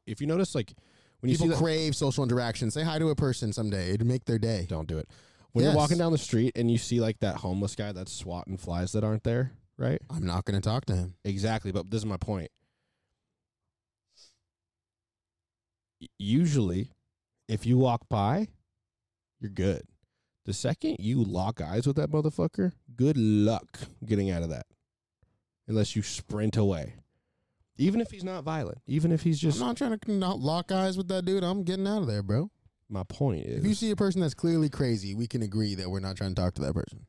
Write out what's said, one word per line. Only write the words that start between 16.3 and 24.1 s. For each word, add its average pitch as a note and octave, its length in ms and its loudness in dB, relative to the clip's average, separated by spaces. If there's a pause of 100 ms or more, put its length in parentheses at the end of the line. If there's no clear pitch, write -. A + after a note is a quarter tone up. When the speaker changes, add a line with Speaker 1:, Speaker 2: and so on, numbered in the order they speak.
Speaker 1:
if A2 180 -4
you B2 120 4
walk B2 300 2
by, B2+ 400 0 (920)
you're G#2+ 120 -10
good. F#2 320 0 (640)
The G#2 80 -2
second - 460 -2
you A#2 220 2
lock G2 380 -2
eyes F#2+ 260 -2
with C#3 100 2
that D3+ 140 0
motherfucker, E3 640 0 (240)
good C#3 220 4
luck G#2+ 640 4 (240)
getting G2+ 260 2